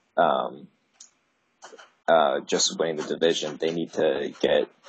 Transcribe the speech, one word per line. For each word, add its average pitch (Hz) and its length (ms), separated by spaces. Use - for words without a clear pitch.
um, 69 540
uh, 76 340
just 95 380
winning 82 180
the 76 60
division. 78 540
They 82 140
need 82 220
to 78 460
get, 73 300